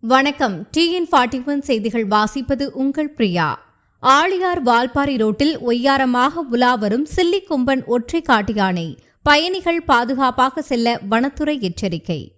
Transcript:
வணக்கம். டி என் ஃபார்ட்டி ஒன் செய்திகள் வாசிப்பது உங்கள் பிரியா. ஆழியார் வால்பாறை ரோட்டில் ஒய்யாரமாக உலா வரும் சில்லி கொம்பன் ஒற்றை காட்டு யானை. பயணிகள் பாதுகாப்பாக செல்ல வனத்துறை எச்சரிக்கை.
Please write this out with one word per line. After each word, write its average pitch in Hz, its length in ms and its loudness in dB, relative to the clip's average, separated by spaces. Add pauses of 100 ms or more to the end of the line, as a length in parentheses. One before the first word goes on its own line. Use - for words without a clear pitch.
வணக்கம். 269 480 2 (160)
டி 311 100 0 (140)
என் 349 160 -2
ஃபார்ட்டி 254 260 2 (140)
ஒன் 285 160 -2
செய்திகள் 226 360 -2 (100)
வாசிப்பது 247 520 0 (160)
உங்கள் 285 360 -2
பிரியா. 175 280 0 (580)
ஆழியார் 349 600 2
வால்பாறை 254 580 2
ரோட்டில் 220 320 0 (140)
ஒய்யாரமாக 262 760 2 (120)
உலா 247 200 4
வரும் 214 300 -2 (100)
சில்லி 370 240 2 (100)
கொம்பன் 262 320 0 (120)
ஒற்றை 247 280 -2
காட்டு 220 380 0
யானை. 180 260 0 (440)
பயணிகள் 339 600 2
பாதுகாப்பாக 262 800 0
செல்ல 233 280 0 (120)
வனத்துறை 277 460 0 (140)
எச்சரிக்கை. 170 500 -6 (180)